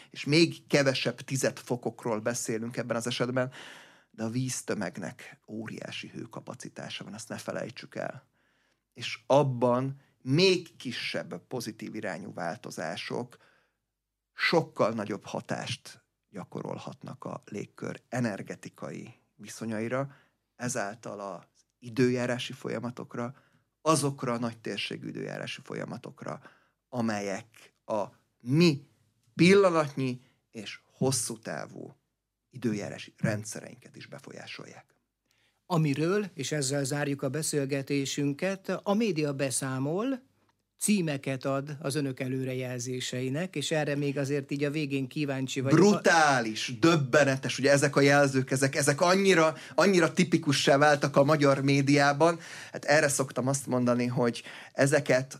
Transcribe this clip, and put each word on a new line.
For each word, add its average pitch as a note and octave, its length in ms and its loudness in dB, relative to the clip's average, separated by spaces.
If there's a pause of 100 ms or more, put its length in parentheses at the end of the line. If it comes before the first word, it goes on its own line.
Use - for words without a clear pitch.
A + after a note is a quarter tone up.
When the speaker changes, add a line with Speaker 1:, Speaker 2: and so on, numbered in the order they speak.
Speaker 1:
és - 160 -14
még D3+ 420 2
kevesebb C3+ 540 2
tized C3 380 -2
fokokról A#2 600 -4
beszélünk A#2+ 580 -4
ebben A#2+ 180 -4
az A#2 120 -4
esetben, B2+ 440 -2 (600)
de A2 120 -8
a A2+ 60 -4
víztömegnek G#2+ 1160 -6
óriási - 640 -10
hőkapacitása - 880 -12
van, G2 100 -14
azt - 160 -16
ne G#2 80 -8
felejtsük - 580 -10
el. - 380 -10 (600)
És - 340 -10
abban C3 760 2 (200)
még F3 540 2
kisebb - 720 -8
pozitív G#2+ 480 -10
irányú G2 380 -8
változások - 1040 -8 (960)
sokkal - 580 0
nagyobb G#2+ 340 -6
hatást - 760 -8 (260)
gyakorolhatnak - 920 -12
a - 220 -10
légkör - 640 -12
energetikai F#2 1040 -8 (220)
viszonyaira, A2+ 760 -6 (440)
ezáltal A2 640 -6
az G2 440 -14 (160)
időjárási B2 720 -2
folyamatokra, A#2+ 840 -10 (460)
azokra C#3 520 0
a A#2 60 -4
nagy A2+ 180 -6
térségű A2 500 -8
időjárási - 560 -10
folyamatokra, - 800 -12 (480)
amelyek G#2+ 840 -6 (120)
a G#2+ 180 -4 (380)
mi D3 460 2 (460)
pillanatnyi D#3+ 880 4 (300)
és - 280 -14 (180)
hosszú A#2+ 420 -2
távú A1+ 560 -12 (540)
időjárási G#2 680 -6
rendszereinket - 800 -6
is - 120 -18
befolyásolják. - 800 -18 (800)
Speaker 2:
Amiről, E3 640 2
és C3+ 180 -6
ezzel C#3+ 320 0
zárjuk C#3+ 380 -2
a C#3 80 -2
beszélgetésünket, C#3+ 1500 -2
a G3+ 100 0
média D#3 400 0
beszámol, C#3+ 880 -2 (580)
címeket D3 640 0
ad C#3 360 -2
az C#3 140 -4
önök C#3 240 -2
előrejelzéseinek, B2+ 1400 -4
és C#3+ 160 -4
erre D3 240 0
még C#3+ 220 -2
azért C#3 340 -2
így C#3+ 120 -2
a D3 60 0
végén C#3 380 -2
kíváncsi C3+ 540 -4
vagyok. C#3+ 180 6
Speaker 1:
Brutális, C#3+ 1000 4
döbbenetes, C3+ 800 4
ugye C3+ 120 6
ezek C#3+ 240 4
a C#3+ 60 6
jelzők, C#3 500 6
ezek, C#3 240 0
ezek C#3+ 260 2
annyira, F3 540 6 (200)
annyira E3+ 380 6
tipikussá D3 640 4
váltak D3 380 4
a C#3 80 6
magyar C#3 380 4
médiában. C#3+ 800 4 (320)
Hát - 140 -10
erre D3+ 220 6
szoktam C3+ 400 -2
azt C#3 200 -2
mondani, B2 380 2
hogy B2 380 0 (300)
ezeket C#3 680 2